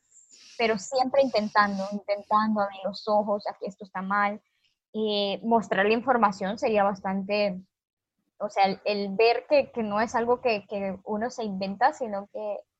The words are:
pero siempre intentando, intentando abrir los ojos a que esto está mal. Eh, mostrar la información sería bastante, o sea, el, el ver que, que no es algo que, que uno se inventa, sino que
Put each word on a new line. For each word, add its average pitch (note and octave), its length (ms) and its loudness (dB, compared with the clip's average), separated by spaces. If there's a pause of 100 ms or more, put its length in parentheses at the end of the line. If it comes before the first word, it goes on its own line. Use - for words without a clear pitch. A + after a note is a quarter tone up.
(580)
pero A3 200 2
siempre C4 460 0
intentando, G#3 680 2
intentando G#3 680 0
abrir G3 220 -4
los F#3+ 240 -8
ojos G#3 400 0
a F#3 100 -8
que - 100 -10
esto G3+ 180 -12
está F#3+ 160 -10
mal. G3+ 400 -2 (520)
Eh, G#3 500 -2
mostrar A3+ 420 2
la G#3+ 80 4
información A3 640 0
sería A3 240 2
bastante, G3 760 -2 (800)
o G#3 120 -6
sea, G3 160 2
el, F#3+ 200 0
el G3+ 300 -2
ver A#3 340 4
que, C#4 220 4
que A#3+ 100 -6
no G#3 200 -2
es A#3 120 -2
algo A#3+ 260 2
que, A3 300 -2
que G3 340 -6
uno G#3+ 280 -4
se A#3+ 120 -10
inventa, G3 500 0
sino G3+ 380 -8
que G#3 260 -8 (220)